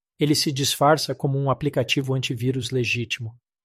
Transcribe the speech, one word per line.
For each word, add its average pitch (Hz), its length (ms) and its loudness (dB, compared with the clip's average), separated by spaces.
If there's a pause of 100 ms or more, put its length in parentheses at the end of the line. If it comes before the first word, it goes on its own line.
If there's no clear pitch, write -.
(160)
Ele 151 160 4
se 147 200 2
disfarça 143 600 2
como 135 240 -2
um 139 140 0
aplicativo 131 640 0
antivírus 127 560 -2
legítimo, 117 680 -4 (280)